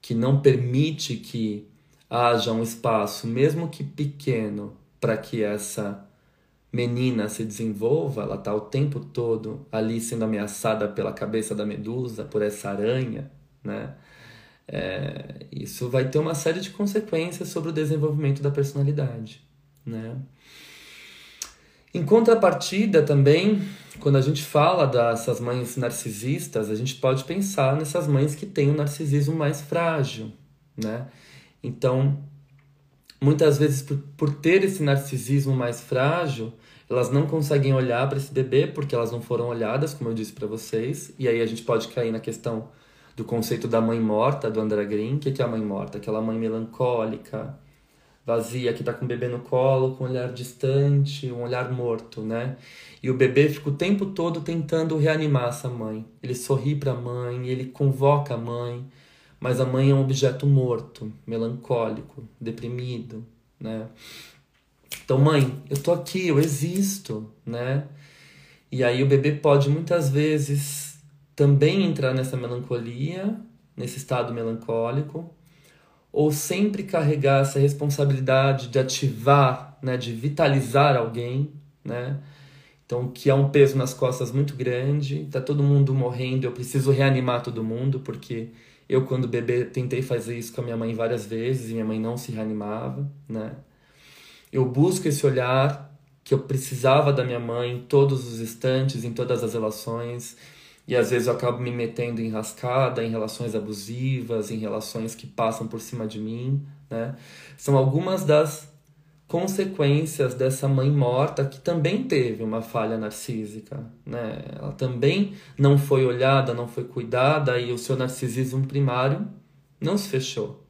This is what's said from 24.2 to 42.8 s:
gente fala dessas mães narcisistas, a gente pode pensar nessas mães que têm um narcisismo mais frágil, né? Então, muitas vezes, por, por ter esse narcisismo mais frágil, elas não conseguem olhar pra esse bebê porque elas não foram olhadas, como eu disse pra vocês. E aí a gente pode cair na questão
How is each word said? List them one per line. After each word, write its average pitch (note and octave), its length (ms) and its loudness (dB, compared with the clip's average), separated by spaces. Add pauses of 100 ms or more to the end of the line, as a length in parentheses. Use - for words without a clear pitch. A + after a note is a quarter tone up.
gente C#3+ 220 0
fala D#3+ 440 4
dessas A#2 540 2
mães A#2+ 360 -4
narcisistas, A#2 920 -4
a A2 60 -2
gente B2+ 220 -4
pode C3+ 280 2
pensar E3 520 0
nessas D#3 300 -2
mães C#3+ 280 2
que - 100 -10
têm C#3+ 260 2
um D3+ 40 4
narcisismo D3 600 0
mais D3+ 280 0
frágil, D3 680 -2 (460)
né? A2+ 300 -6 (560)
Então, C3 600 0 (1000)
muitas D3 380 6
vezes, C#3+ 220 2
por, - 160 -6 (220)
por C#3+ 160 0
ter F#3 300 4
esse F#3+ 180 -2
narcisismo C3+ 760 0
mais A#2+ 240 -2
frágil, C3 720 -2 (380)
elas B2 200 0
não C#3+ 160 2
conseguem C#3+ 460 2
olhar B2 340 2
pra B2+ 120 -2
esse - 140 -8
bebê C3+ 340 2
porque D3 280 -4
elas A#2 160 0
não A#2 120 -8
foram A#2+ 260 -2
olhadas, A#2+ 460 -2
como A#2+ 160 -6
eu A2+ 40 -4
disse A2 200 -6
pra - 120 -10
vocês. A2+ 720 -6
E C3 80 -2
aí A#2 140 2
a A2+ 60 2
gente A2+ 160 -6
pode A2+ 260 0
cair A#2 240 -2
na A2 80 -4
questão A2+ 480 -6 (480)